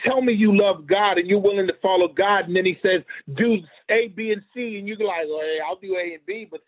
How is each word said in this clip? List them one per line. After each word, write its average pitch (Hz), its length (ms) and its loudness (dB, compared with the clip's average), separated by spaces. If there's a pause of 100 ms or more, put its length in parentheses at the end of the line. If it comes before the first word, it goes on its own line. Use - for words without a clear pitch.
tell 262 160 0
me 247 120 2
you 208 220 4
love 185 300 2
God 196 320 2
and 175 100 0
you're 202 120 4
willing 196 280 2
to 170 140 -4
follow 180 260 2
God, 190 380 0
and 175 100 -2
then 185 100 2
he 185 200 0
says, 185 160 2 (340)
"Do 220 220 2 (320)
A, 226 180 0
B, 214 240 -6
and 202 100 -4 (120)
C," 233 240 -8
and 202 100 -10
you're 214 100 -8
like, 180 300 -4
"Well, 151 140 -6
hey, 156 240 -4
I'll 185 100 -6
do 190 200 -6
A 175 180 -6
and 151 120 -20
B, 214 240 -10
but 156 180 -14